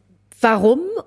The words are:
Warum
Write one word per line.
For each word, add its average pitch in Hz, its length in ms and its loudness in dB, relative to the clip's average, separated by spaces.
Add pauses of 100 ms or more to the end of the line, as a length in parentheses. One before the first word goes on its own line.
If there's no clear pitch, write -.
(400)
Warum 220 400 2 (260)